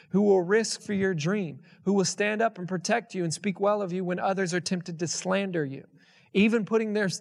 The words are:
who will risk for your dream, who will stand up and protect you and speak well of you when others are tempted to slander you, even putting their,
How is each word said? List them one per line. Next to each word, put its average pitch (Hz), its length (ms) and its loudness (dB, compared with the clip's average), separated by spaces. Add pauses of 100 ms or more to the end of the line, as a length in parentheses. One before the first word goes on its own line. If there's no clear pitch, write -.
who 190 120 2
will 196 200 6
risk 214 400 0
for 208 120 -6
your 190 200 0
dream, 160 460 -2 (240)
who 190 100 2
will 190 120 4
stand 208 360 -2
up 226 160 0
and 180 100 -8
protect 190 460 -2
you 185 100 -4
and 160 100 -2
speak 196 260 -4
well 208 220 2
of 180 120 -4
you 185 100 -4
when 180 160 -2
others 190 340 0
are 180 60 -2
tempted 175 400 -6
to 170 80 -2
slander 185 560 -2
you, 135 220 -8 (480)
even 214 320 4
putting 220 260 2
their, 208 160 0 (140)